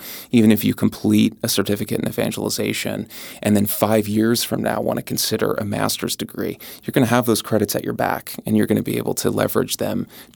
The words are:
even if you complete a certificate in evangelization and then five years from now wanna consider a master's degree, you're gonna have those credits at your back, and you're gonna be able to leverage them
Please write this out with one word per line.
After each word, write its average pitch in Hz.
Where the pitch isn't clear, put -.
even 113
if 104
you 104
complete 107
a 110
certificate 104
in -
evangelization 107
and 107
then 101
five 107
years 110
from -
now 110
wanna 117
consider -
a -
master's 104
degree, -
you're -
gonna 135
have 117
those 110
credits 101
at -
your 117
back, -
and 110
you're 107
gonna 104
be -
able 110
to -
leverage 104
them 104